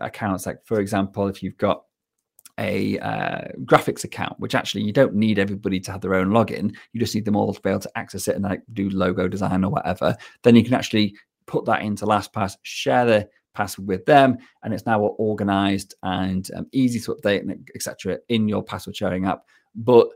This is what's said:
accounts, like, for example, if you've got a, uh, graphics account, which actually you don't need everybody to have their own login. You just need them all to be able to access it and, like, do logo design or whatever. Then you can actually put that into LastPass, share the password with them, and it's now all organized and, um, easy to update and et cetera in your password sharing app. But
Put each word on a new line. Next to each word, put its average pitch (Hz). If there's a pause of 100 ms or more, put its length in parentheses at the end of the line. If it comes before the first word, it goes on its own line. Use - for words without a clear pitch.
accounts, -
like, -
for 110
example, 98
if -
you've 95
got - (760)
a, 101
uh, 104 (180)
graphics -
account, -
which 110
actually -
you 104
don't 120
need 107
everybody 98
to 98
have 98
their 92
own 92
login. 107 (200)
You 113
just -
need 101
them 101
all 101
to -
be -
able 98
to -
access -
it -
and, 98
like, 98 (100)
do 101
logo 92
design 92
or 92
whatever. - (260)
Then 117
you 107
can 123
actually 107 (300)
put -
that 110
into 104
LastPass, 104
share 127
the 107 (240)
password 98
with 92
them, 135 (240)
and -
it's -
now 110
all 104
organized 101
and, 95
um, -
easy 123
to 113
update 101
and -
et -
cetera - (140)
in 110
your 101
password 95
sharing 95
app. - (300)
But 117